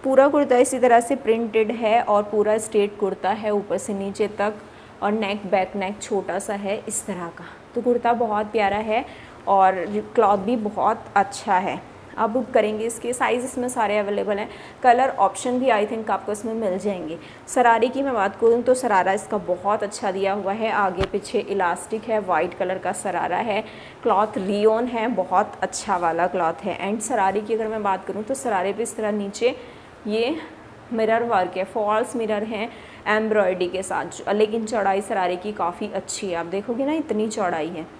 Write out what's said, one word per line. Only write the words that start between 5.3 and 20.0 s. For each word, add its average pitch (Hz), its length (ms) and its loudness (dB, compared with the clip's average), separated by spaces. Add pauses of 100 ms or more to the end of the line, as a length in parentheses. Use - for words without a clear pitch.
back 190 240 2
neck 202 260 -4
छोटा 190 380 -2
सा 208 160 -6
है 202 320 -4
इस - 200 -6
तरह 180 220 -6
का। 165 160 -16 (300)
तो 240 60 -2
कुर्ता 240 340 2
बहुत 214 360 -2
प्यारा 202 280 2
है 226 260 -2 (420)
और 190 380 6 (300)
cloth 208 240 6
भी 208 180 0
बहुत 214 480 -2 (100)
अच्छा 196 420 2
है। 185 240 -2 (360)
आप 220 120 0
book 240 220 -2
करेंगे 214 340 2
इसके, 233 280 -6
size 240 300 0
इसमें 202 260 -4
सारे 214 280 0
available 202 420 0
हैं, 220 80 -6 (360)
Color 254 340 6
option 247 420 2
भी 262 80 2
I 214 200 4
think 220 240 -6
आपको 196 200 -2
इसमें 220 220 -4
मिल 208 240 -2
जाएंगे। 180 400 -4 (320)
शरारे 233 380 4
की 262 140 -2
मैं 277 120 0
बात 202 220 0
करूँ 233 280 4
तो 254 100 4
शरारा 208 400 2
इसका 208 260 -2
बहुत 185 440 -2
अच्छा 202 280 -4